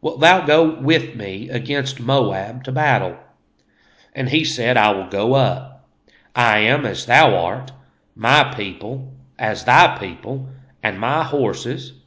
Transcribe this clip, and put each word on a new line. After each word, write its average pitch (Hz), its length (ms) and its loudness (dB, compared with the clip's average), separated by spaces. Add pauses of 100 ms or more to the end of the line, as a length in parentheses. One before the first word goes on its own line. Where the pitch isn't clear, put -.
Wilt 147 200 -4
thou 170 260 6
go 156 340 4
with 151 340 0
me 104 360 -10
against 131 500 -6
Moab 117 640 -2
to 131 80 -8
battle?" 120 460 0 (1000)
And 131 100 -2
he 156 160 0
said, 123 320 -2
"I 107 140 6
will 95 160 -2
go 101 280 -2
up. - 540 -2 (460)
I 113 240 4
am 127 260 2
as 98 220 -6
thou 123 300 6
art, 92 340 -4 (460)
my 131 360 2
people 104 640 -10 (240)
as 107 260 -4
thy 156 320 6
people, 110 520 -10 (340)
and 98 160 -4
my 135 240 -2
horses 135 680 -4 (140)